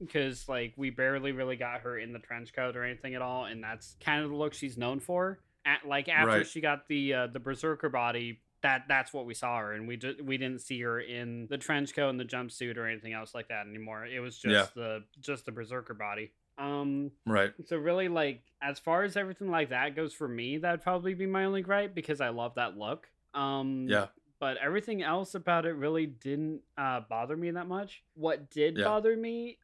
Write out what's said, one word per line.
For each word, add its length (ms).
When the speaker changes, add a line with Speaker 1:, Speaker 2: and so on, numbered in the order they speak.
Speaker 1:
'cause, 360
like, 280
we 140
barely 420
really 240
got 240
her 180
in 140
the 80
trench 320
coat 240
or 80
anything 320
at 60
all, 240
and 180
that's 360
kind 220
of 80
the 60
look 180
she's 240
known 220
for. 400
At, 220
like, 220
after 160
Speaker 2:
Right. 200
Speaker 1:
she 140
got 280
the, 260
uh, 120
the 140
Berserker 480
body, 540
that, 260
that's 280
what 100
we 80
saw 280
her, 120
and 160
we 80
ju-, 260
we 140
didn't 240
see 220
her 180
in 480
the 80
trench 380
coat 160
and 100
the 60
jumpsuit 500
or 100
anything 280
else 200
like 140
that 180
anymore. 380
It 160
was 180
just 380
Speaker 2:
Yeah. 60
Speaker 1:
the, 220
just 260
the 60
Berserker 420
body. 380
Um, 540
Speaker 2:
Right. 300
Speaker 1:
so 140
really, 300
like, 360
as 180
far 260
as 120
everything 340
like 200
that 260
goes 160
for 160
me, 300
that'd 240
probably 320
be 120
my 200
only 160
gripe, 320
because 260
I 80
love 280
that 200
look. 320
Um, 560
Speaker 2:
Yeah. 200
Speaker 1:
but 200
everything 440
else 320
about 300
it 80
really 320
didn't, 560
uh, 240
bother 380
me 140
that 140
much. 460
What 380
did 260
Speaker 2:
Yeah. 80
Speaker 1:
bother 320
me, 480